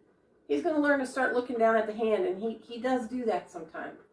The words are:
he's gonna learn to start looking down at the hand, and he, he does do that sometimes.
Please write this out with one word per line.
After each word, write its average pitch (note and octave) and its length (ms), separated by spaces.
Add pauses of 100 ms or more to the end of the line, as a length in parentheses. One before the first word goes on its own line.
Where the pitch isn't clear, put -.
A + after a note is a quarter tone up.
(480)
he's C#4+ 140
gonna D#4 180
learn C#4+ 180
to C4 60
start B3+ 280
looking B3 240
down A3+ 200
at G#3+ 100
the G#3+ 60
hand, G#3+ 320
and F#3 160
he, A3+ 140
he A#3 260
does B3 260
do B3 180
that G#3 240
sometimes. - 520 (120)